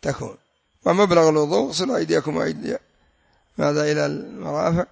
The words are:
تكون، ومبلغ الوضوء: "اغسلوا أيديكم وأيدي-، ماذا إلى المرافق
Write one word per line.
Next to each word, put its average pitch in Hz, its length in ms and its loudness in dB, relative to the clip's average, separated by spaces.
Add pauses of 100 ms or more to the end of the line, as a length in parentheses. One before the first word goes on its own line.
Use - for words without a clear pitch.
تكون، 135 360 -6 (480)
ومبلغ 170 440 6
الوضوء: 156 380 2
"اغسلوا 160 300 -2
أيديكم 160 400 0
وأيدي-، 160 400 -4 (800)
ماذا 151 340 0
إلى 151 140 0
المرافق 151 880 -4